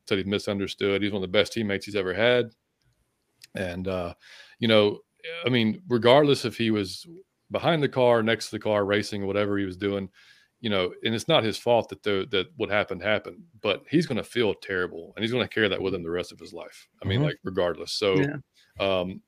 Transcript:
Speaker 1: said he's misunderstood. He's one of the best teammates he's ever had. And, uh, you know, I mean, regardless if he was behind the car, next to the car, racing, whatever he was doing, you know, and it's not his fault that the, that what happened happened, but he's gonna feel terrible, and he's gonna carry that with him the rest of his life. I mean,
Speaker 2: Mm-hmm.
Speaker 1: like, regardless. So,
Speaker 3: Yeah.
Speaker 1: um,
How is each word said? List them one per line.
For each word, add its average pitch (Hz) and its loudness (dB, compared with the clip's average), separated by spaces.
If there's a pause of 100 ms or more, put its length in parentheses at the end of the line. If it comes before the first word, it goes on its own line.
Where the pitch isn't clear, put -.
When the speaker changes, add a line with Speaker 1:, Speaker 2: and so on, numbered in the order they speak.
Speaker 1:
said 104 0
he's 95 -2
misunderstood. 98 -2
He's 101 0
one 101 -4
of 92 -6
the 101 2
best - 4
teammates 101 -2
he's 101 -6
ever 92 -2
had. 117 2 (1040)
And, 92 -6
uh, 90 -4 (440)
you 117 0
know, 107 6 (440)
I - -2
mean, 113 2
regardless 123 6
if 110 -6
he 117 0
was 98 -2 (440)
behind 147 0
the 135 2
car, 120 4
next 110 0
to - -14
the 107 -6
car, 104 0
racing, 104 -2
whatever 101 0
he 101 -2
was 92 -6
doing, 98 -2 (520)
you 110 -4
know, 101 0 (120)
and 113 0
it's - -4
not 147 4
his 104 -2
fault 117 2
that - -14
the, 98 -2
that 92 0 (100)
what 104 -4
happened 95 -2
happened, 104 -4 (180)
but - -2
he's 160 2
gonna 107 -4
feel 113 0
terrible, 90 -6
and 98 -8
he's 113 -2
gonna 123 0
carry 110 0
that 92 0
with 95 -2
him 90 -6
the 82 -6
rest 87 -4
of 92 -20
his 82 -18
life. 82 -18 (140)
I 98 -8
mean, 98 0
Speaker 2:
Mm-hmm. 147 2
Speaker 1:
like, - -4
regardless. 87 -2
So, 98 2
Speaker 3:
Yeah. 143 0 (440)
Speaker 1:
um, 95 0